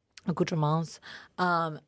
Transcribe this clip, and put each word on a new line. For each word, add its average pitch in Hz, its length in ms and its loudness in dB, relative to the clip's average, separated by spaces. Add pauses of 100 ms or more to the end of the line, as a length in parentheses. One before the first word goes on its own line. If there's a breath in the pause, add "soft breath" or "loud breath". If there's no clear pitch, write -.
(260)
Accoutrements. 160 760 0 (380 loud breath)
Um, 165 500 2